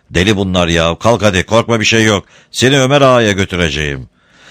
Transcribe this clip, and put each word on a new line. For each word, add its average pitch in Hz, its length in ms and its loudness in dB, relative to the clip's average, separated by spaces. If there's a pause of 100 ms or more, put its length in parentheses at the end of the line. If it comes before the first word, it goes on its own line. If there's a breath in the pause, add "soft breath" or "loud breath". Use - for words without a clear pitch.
Deli 95 260 0
bunlar 92 320 0
ya, 82 320 0
kalk 113 220 0
hadi, 95 240 0
korkma 113 340 0
bir 107 40 -4
şey 113 200 2
yok. 104 200 0 (260 soft breath)
Seni 135 300 0
Ömer 135 200 2
Ağa'ya 123 320 4
götüreceğim." 76 760 -4 (420 loud breath)